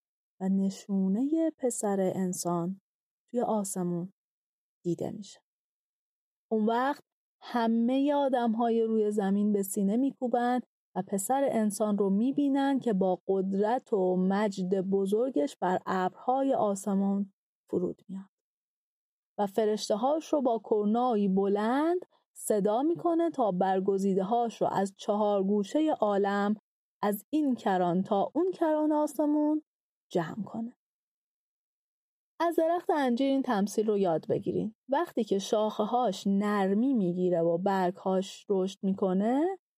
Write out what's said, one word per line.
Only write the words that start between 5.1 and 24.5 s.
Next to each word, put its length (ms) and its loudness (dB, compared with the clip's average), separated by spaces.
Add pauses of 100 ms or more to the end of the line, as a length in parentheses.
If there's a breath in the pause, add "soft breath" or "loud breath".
می‌شه. 280 -16 (1120)
اون 140 0
وقت 380 -2 (380)
همهٔ 720 0
آدم‌های 680 0
روی 300 2
زمین 420 0
به 100 0
سینه 340 0
می‌کوبن 600 0 (360)
و 60 -2
پسر 500 -2
انسان 460 0
رو 120 2
می‌بینن 680 0
که 140 -2
با 340 0
قدرت 640 -2
و 220 2
مجد 640 0
بزرگش 760 0
بر 280 0
ابرهای 680 0
آسمون 800 0 (360)
فرود 380 -4
میاد 220 -14 (1080)
و 100 0
فرشته‌هاش 840 0
رو 80 2
با 220 0
کرنایی 640 2
بلند 800 0 (280)
صدا 500 0
می‌کنه 460 0
تا 220 0
برگزیده‌هاش 1080 0